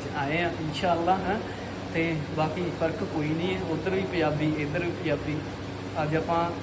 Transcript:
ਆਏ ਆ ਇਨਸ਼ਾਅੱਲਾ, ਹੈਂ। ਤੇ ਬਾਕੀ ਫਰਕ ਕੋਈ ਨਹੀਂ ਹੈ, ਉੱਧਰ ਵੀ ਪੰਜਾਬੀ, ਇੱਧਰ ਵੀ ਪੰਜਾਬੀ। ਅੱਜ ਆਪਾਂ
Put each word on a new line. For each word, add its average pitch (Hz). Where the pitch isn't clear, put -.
ਆਏ 147
ਆ 175
ਇਨਸ਼ਾਅੱਲਾ, 170
ਹੈਂ। 190
ਤੇ 165
ਬਾਕੀ 160
ਫਰਕ 165
ਕੋਈ 151
ਨਹੀਂ 170
ਹੈ, -
ਉੱਧਰ 160
ਵੀ 190
ਪੰਜਾਬੀ, 151
ਇੱਧਰ 151
ਵੀ 175
ਪੰਜਾਬੀ। 151
ਅੱਜ 151
ਆਪਾਂ 170